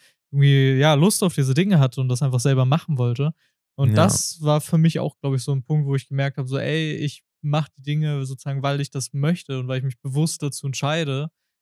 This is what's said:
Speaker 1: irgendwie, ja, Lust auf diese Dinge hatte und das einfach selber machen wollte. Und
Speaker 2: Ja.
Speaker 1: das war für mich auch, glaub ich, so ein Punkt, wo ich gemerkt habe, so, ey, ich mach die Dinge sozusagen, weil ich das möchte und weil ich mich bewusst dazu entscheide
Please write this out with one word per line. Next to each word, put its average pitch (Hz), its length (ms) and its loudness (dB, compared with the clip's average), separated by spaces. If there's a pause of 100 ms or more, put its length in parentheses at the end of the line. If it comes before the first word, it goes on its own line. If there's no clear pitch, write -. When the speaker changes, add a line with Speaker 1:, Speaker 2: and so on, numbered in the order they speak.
(320)
Speaker 1:
irgendwie, 139 460 6
ja, 151 160 6
Lust 170 280 4
auf 175 120 0
diese 135 200 0
Dinge 185 240 2
hatte 135 220 2
und 127 80 -2
das 123 140 -2
einfach 127 180 0
selber 131 240 2
machen 143 340 0
wollte. 123 340 -2 (440)
Und 139 160 2
Speaker 2:
Ja. 107 60 4
Speaker 1:
das 170 440 0
war 151 180 2
für - 180 0
mich 160 220 4
auch, 143 200 -6
glaub 139 140 -2
ich, 127 80 -2
so 147 100 -4
ein 135 120 -2
Punkt, 151 220 0
wo 139 80 -2
ich 135 140 -4
gemerkt 139 300 -4
habe, 131 100 -6
so, 135 100 -4
ey, 151 380 -4
ich 139 260 -8 (200)
mach 147 260 -2
die - 140 -20
Dinge 147 440 -4
sozusagen, 135 360 -8
weil 139 180 -2
ich 139 100 -6
das - 220 -8
möchte 143 480 -2
und 127 80 -8
weil 131 100 -2
ich 131 60 -6
mich 131 160 -6
bewusst 147 420 -4
dazu 143 240 -6
entscheide 143 640 -4 (320)